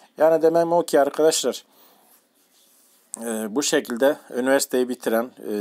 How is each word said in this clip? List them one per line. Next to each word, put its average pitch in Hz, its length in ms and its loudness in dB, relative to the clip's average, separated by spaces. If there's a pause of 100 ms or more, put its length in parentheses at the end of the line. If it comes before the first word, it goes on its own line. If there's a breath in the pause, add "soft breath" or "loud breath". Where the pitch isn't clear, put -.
(180 soft breath)
Yani 160 240 4
demem 165 300 2
o 170 100 2
ki 160 180 0
arkadaşlar, 143 640 0 (1600 soft breath)
e, 110 300 -6
bu 147 80 -2
şekilde 135 540 0 (180)
üniversiteyi 127 540 0
bitiren, 120 500 -4
e, - 220 -10